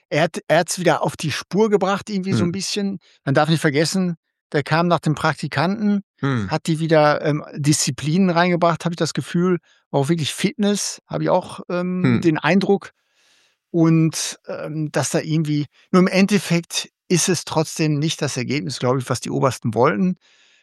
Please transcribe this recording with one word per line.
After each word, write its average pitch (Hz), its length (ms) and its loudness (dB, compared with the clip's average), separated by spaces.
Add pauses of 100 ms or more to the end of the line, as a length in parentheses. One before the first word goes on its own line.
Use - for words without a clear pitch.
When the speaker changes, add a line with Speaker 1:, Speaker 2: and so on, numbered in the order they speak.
(100)
Speaker 1:
Er 147 140 2
hat, 180 140 -4 (100)
er 156 100 4
hat's - 200 -2
wieder 165 240 2
auf - 140 -2
die 147 160 -4
Spur 214 380 0
gebracht, 196 400 0
irgendwie 190 240 -2
so 147 100 0
ein 175 40 0
Speaker 2:
Hm. 170 40 -4
Speaker 1:
bisschen. 196 460 -6 (260)
Man 139 100 0
darf 151 140 2
nicht 160 120 2
vergessen, 165 560 0 (360)
der 147 100 0
kam 165 260 0
nach 165 120 2
dem 156 140 0
Praktikanten, 180 880 -2 (160)
Speaker 2:
Hm. 123 320 -2
Speaker 1:
hat 156 160 -4
die 160 120 0
wieder, 156 460 4
ähm, 151 180 0 (120)
Disziplinen 151 760 0
reingebracht, 170 560 2
hab 170 80 -2
ich 170 40 -8
das - 180 -2
Gefühl, 180 440 0 (320)
auch 143 200 0
wirklich 165 240 -2
Fitness, - 720 -2
hab 156 160 -6
ich 156 80 0
auch, 180 300 -2 (100)
ähm, 180 340 -4
Speaker 2:
Hm. 120 160 2
Speaker 1:
den 160 180 2
Eindruck. 185 520 2 (800)
Und, 160 760 2
ähm, 156 460 -8
dass 147 180 -2
da 160 100 0
irgendwie, 151 460 -2 (260)
nur 185 100 6
im 185 60 4
Endeffekt 185 840 0 (180)
ist 180 200 2
es 180 160 0
trotzdem 156 540 -2
nicht 156 220 -2
das - 160 -4
Ergebnis, 131 420 -6
glaub 127 200 0
ich, 123 100 -6
was 127 120 -2
die - 100 -8
Obersten 135 440 -2
wollten. 180 420 2 (460)